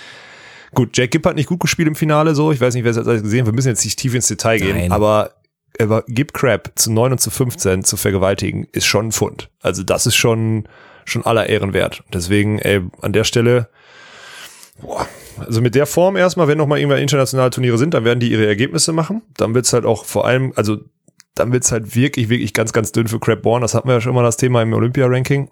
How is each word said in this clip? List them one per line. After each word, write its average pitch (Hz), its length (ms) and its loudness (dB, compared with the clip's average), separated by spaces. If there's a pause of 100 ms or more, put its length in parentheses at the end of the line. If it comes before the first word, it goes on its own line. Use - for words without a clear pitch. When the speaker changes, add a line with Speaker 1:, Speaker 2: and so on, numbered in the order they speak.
(760)
Speaker 1:
gut, 123 200 0
Jack 123 160 0
Gibb 160 140 2
hat 165 100 0
nicht 143 140 0
gut 175 100 -2
gespielt 160 280 0
im 151 80 -2
Finale, 156 400 2
so. 156 160 2
Ich 127 100 0
weiß 123 140 2
nicht, 123 80 -2
wer 117 80 2
es 113 60 0
jetzt 113 100 -2
alles 113 160 2
gesehen 110 180 0
hat. 117 60 0
Wir 107 60 2
müssen 131 160 2
jetzt 107 140 0
nicht 107 140 -6
tief 127 160 -2
ins 123 140 0
Detail 110 320 0
gehen, 98 180 0
Speaker 2:
Nein. 87 140 0
Speaker 1:
aber, 104 400 2 (480)
aber 110 280 0
Gibb 127 260 -2
Crab 113 420 -2
zu - 160 0
neun 117 200 2
und 123 80 0
zu - 120 -4
fünfzehn 95 520 -2
zu - 140 -2
vergewaltigen, 98 760 -2
ist - 140 -4
schon 107 220 0
ein 110 40 -6
Pfund. - 380 -4 (120)
Also 95 220 -4
das 90 220 -2
ist 113 100 0
schon, 110 540 0 (340)
schon - 220 -6
aller 113 240 0
Ehren 98 240 0
wert. - 300 -2 (100)
Deswegen, 104 460 0
ey, 98 220 0 (200)
an 101 120 -4
der 107 100 2
Stelle, 120 460 2 (1120)
boah, - 260 -8 (320)
also 113 220 -2
mit 120 140 2
der 143 100 4
Form 185 300 2
erstmal, 180 320 2
wenn 151 100 2
nochmal 147 220 2
irgendwann 139 220 2
internationale 131 480 2
Turniere 123 280 0
sind, 156 160 0
dann 117 120 2
werden 120 140 2
die 120 120 0
ihre 110 140 2
Ergebnisse 131 480 0
machen. 165 280 -2 (160)
Dann 107 180 0
wird's 123 180 0
halt 117 120 2
auch 110 200 0
vor - 200 -2
allem, 127 300 0
also 107 220 0 (580)
dann 117 160 0
wird's 127 200 0
halt 113 240 -4
wirklich, 120 340 0
wirklich 113 240 -2
ganz, 110 200 -2
ganz 113 180 0
dünn 117 160 0
für 113 120 -4
Crab 113 220 0
Born. 117 220 2
Das 110 100 -2
hatten 120 140 -2
wir 127 80 4
ja 113 60 2
schon 127 120 -2
mal 123 80 2
das 117 160 2
Thema 123 240 2
im 113 120 0
Olympia-Ranking. 127 800 0